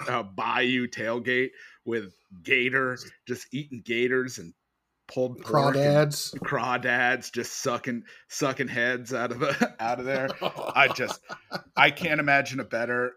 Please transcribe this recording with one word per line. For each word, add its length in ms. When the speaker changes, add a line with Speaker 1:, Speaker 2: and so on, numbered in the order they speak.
Speaker 1:
uh, 140
bayou 640
tailgate 640
with 300
gator, 540
just 260
eating 320
gators 540
and 160
pulled 320
pork 340
and 380
Speaker 2:
Crawdads. 260
Speaker 1:
crawdads, 960
just 220
sucking, 500
sucking 400
heads 440
out 200
of 80
the, 360
<laughs> 40
out 180
of 80
there. 240
I 460
just, 340
Speaker 2:
<laughs> 260
Speaker 1:
I 140
can't 300
imagine 400
a 40
better 520